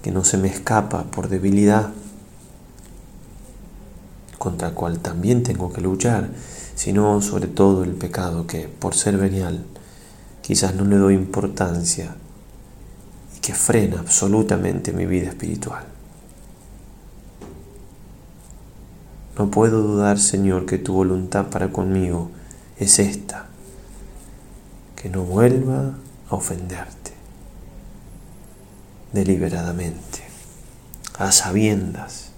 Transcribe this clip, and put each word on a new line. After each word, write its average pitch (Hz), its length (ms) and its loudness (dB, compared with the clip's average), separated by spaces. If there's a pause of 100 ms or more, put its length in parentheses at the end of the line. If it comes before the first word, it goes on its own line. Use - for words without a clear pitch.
que 104 100 -4
no 92 140 0
se - 120 4
me 95 120 2
escapa 104 540 0
por - 260 -6
debilidad, 101 600 4 (2500)
contra 85 320 -4
el 85 40 -6
cual 85 260 -4
también 92 440 2
tengo 90 280 -2
que - 80 -8
luchar, 95 500 2 (460)
sino 104 460 4
sobre 98 260 -2
todo 95 380 6
el 90 60 -2
pecado 85 560 -4
que, 80 200 -6
por - 280 -4
ser 101 220 2
venial, 95 480 0 (760)
quizás - 340 0
no 98 100 2
le 101 120 6
doy 98 180 8
importancia 92 1000 -2 (1200)
y - 40 -18
que - 160 -6
frena 101 440 2
absolutamente 95 920 2
mi 90 140 0
vida 90 220 0
espiritual. - 540 -8 (3500)
No 101 100 2
puedo 110 320 4
dudar, 104 380 4
Señor, 95 480 2
que 98 100 0
tu - 160 -2
voluntad 92 540 2
para 95 240 -2
conmigo 92 580 0 (480)
es - 220 4
esta, - 480 -2 (1500)
que - 140 -10
no 92 140 -2
vuelva 131 720 4 (340)
a 113 60 0
ofenderte 90 800 -8 (2000)
deliberadamente, 87 1080 0 (960)
a 95 140 0
sabiendas. 98 1080 0